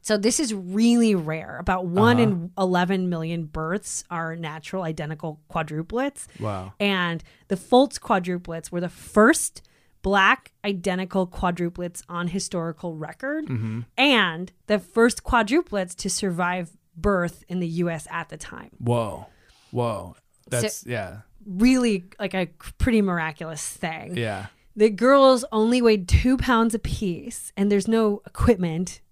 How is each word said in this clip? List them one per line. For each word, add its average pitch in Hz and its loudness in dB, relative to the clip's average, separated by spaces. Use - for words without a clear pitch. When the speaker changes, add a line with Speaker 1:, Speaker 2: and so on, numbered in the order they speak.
Speaker 1:
So 214 0
this 220 0
is 233 -2
really 214 2
rare. 160 -4
About 185 -2
one 214 6
Speaker 2:
Uh-huh. 240 4
Speaker 1:
in 185 0
eleven 180 2
million 165 -4
births 160 -6
are 165 -6
natural 160 -8
identical 156 -8
quadruplets. 156 -6
Speaker 2:
Wow. 98 -6
Speaker 1:
And 180 0
the 190 -2
Fultz 254 2
quadruplets 180 -4
were 175 -4
the 175 -4
first - 2
black 196 2
identical 185 -2
quadruplets 175 -4
on 175 -4
historical 170 -6
record 262 -8
Speaker 2:
Mm-hmm. 110 -4
Speaker 1:
and 190 0
the 208 0
first 226 0
quadruplets 214 0
to 190 -6
survive 180 -4
birth 175 -2
in 180 -4
the 170 -2
U 170 -2
S 160 -8
at 165 -10
the 160 -16
time. - -16
Speaker 2:
Whoa. 117 -2
Whoa. 110 -4
Speaker 1:
So 123 0
Speaker 2:
That's, 107 -4
yeah. 104 -8
Speaker 1:
really, 214 2
like, 196 -6
a 185 -2
pretty 226 4
miraculous 160 -4
thing. 160 -10
Speaker 2:
Yeah. 107 -6
Speaker 1:
The 214 4
girls 262 6
only 226 2
weighed 220 4
two 254 4
pounds 233 2
apiece, - -6
and 202 2
there's 202 2
no 220 2
equipment 180 0